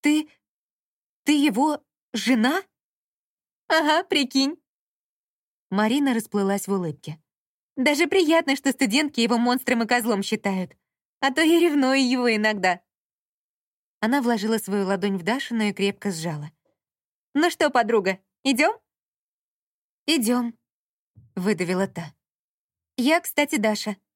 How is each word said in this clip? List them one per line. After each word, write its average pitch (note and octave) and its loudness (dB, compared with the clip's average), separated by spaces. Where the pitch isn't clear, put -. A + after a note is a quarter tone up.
ты... D4+ 0
ты D4 2
его D4 0
жена?» B3+ 0
«Ага, D#4 2
прикинь». C#4 0
Марина A#3+ 2
расплылась G3+ -2
в F#3+ -4
улыбке. D#3 -6
«Даже D4 0
приятно, E4 2
что C4+ -2
студентки C4+ -2
его A3+ 2
монстром B3 0
и A3 -2
козлом A3 0
считают. F#3+ -4
А C#4 0
то D#4 -2
я E4 4
ревную C4+ 2
его B3 0
иногда». G3+ 0
Она B3 0
вложила A3+ 0
свою G3 -4
ладонь G3 -2
в F3 -8
Дашину A3+ -2
и G#3 0
крепко G3+ -4
сжала. D#3+ -8
«Ну E4 2
что, D#4 0
подруга, G#3+ 0
идём?» D4 2
«Идём», B3 -2
выдавила F#3 -2
та. E3 -12
«Я, D4+ 2
кстати, D4 -2
Даша. G#3 -2